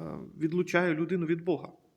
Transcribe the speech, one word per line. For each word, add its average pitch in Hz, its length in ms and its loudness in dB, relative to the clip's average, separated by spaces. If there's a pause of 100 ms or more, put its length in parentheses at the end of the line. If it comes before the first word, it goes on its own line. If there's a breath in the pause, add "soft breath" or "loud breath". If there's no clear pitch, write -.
(380)
відлучає 175 560 2
людину 165 320 0
від 165 160 0
Бога. 165 300 -2 (240)